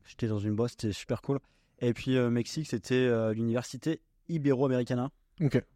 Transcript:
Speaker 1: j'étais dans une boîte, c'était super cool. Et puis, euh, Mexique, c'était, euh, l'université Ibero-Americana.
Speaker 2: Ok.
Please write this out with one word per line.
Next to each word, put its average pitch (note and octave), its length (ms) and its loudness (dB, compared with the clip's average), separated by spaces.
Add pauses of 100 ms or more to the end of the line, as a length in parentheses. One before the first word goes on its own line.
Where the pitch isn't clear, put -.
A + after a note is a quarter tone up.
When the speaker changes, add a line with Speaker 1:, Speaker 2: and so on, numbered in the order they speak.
Speaker 1:
j'étais - 220 -6
dans G#2+ 120 0
une G#2 160 0
boîte, A#2 160 0
c'était G#2 220 -4
super - 280 -6
cool. C#3 180 -2 (400)
Et A#2+ 140 0
puis, C3 220 0
euh, B2 140 4
Mexique, A#2+ 400 -2
c'était, B2 260 -2
euh, A2+ 380 2
l'université A#2+ 640 -4 (300)
Ibero-Americana. C3 800 0 (320)
Speaker 2:
Ok. C#3+ 200 4 (140)